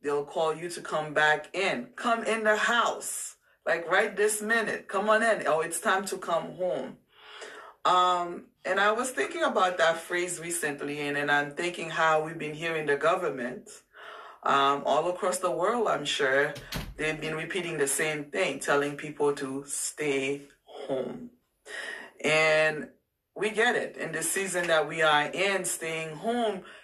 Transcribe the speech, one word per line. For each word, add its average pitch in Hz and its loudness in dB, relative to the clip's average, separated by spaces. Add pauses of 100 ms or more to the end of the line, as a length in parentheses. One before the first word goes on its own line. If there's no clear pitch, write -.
they'll 143 0
call 156 0
you 170 -8
to - -10
come 156 -4
back 151 2
in. 180 -2
"Come 226 0
in 220 0
the 214 6
house. 214 0 (300)
Like, 165 0
right 202 4
this 208 2
minute. 220 0
Come 202 0
on 214 6
in. 214 2
Oh, 156 4
it's 165 -4
time 196 2
to 190 -4
come 165 -2
home." 170 -4 (880)
Um, 180 2 (180)
and 196 0
I 208 6
was 247 0
thinking - -2
about 196 2
that 165 4
phrase 175 -4
recently, 147 -4
and, 143 -2
and 147 -2
I'm 147 2
thinking 175 -4
how 160 4
we've 160 -8
been 151 -6
hearing 160 -4
the 143 4
government, 147 0 (720)
um, 139 4
all 165 4
across 180 0
the 180 0
world, 196 2
I'm 147 0
sure, 139 2 (440)
they've 156 -2
been 156 -4
repeating 160 -4
the 139 4
same 151 -2
thing, 139 -2
telling 143 2
people 147 0
to 139 -6
stay 143 -2 (200)
home. 135 -6 (920)
And 156 4 (460)
we 196 0
get 214 2
it. - -4
In 160 -8
the 160 -4
season 180 -2
that 156 4
we 165 -4
are 151 4
in, 185 -2
staying 160 -6
home 214 -2 (220)